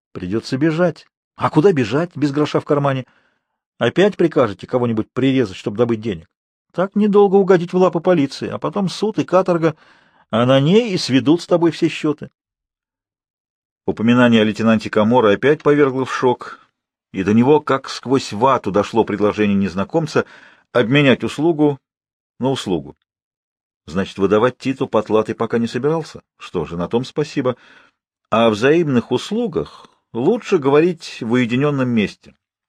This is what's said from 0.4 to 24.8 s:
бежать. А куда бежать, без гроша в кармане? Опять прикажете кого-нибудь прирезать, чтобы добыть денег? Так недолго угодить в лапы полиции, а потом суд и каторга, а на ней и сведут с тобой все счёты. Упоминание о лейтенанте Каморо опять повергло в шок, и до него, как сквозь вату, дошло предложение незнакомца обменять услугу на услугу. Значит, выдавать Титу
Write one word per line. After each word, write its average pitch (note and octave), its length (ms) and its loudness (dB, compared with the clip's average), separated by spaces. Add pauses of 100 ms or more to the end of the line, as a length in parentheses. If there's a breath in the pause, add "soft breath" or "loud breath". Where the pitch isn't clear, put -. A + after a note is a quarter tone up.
бежать. D#3+ 500 -2 (280)
А - 140 -4
куда D#3 220 4
бежать, C3+ 440 -2
без C#3 160 -2
гроша D3 280 -2
в - 60 -8
кармане? C#3 400 -2 (720)
Опять F3 380 2
прикажете D3 520 0
кого-нибудь A#2 440 -2
прирезать, B2+ 460 0
чтобы G#2 200 -8
добыть A#2 240 0
денег? F#2 260 -8 (440)
Так F#3 240 -4
недолго G3+ 400 4
угодить F3+ 380 2
в F3+ 40 0
лапы F3 220 2
полиции, D3 480 0
а G#2 100 -8
потом E3 320 -4
суд G#3+ 280 -6
и C#3 60 0
каторга, F3 520 0 (540 soft breath)
а A#2 160 0
на C3+ 140 4
ней G3 340 2
и - 40 -2
сведут C3+ 440 2
с - 60 -18
тобой E3+ 240 2
все D#3+ 180 -2
счёты. D3 400 -6 (1600)
Упоминание A#2 560 2
о - 20 4
лейтенанте A2 460 -2
Каморо G#2+ 440 2
опять C#3 300 0
повергло C3+ 420 2
в - 80 -10
шок, - 460 -4 (520)
и F#2 120 -6
до G2+ 100 2
него, C3 260 4
как C3+ 300 -4
сквозь C3 420 -4
вату, A2+ 400 0
дошло G2+ 320 2
предложение G2+ 540 0
незнакомца G2 680 -2 (460 loud breath)
обменять B2 520 2
услугу D3 560 -2 (600)
на B2+ 100 -2
услугу. E2+ 460 -4 (920)
Значит, F#2 320 -8
выдавать G#2+ 400 2
Титу C3 300 -6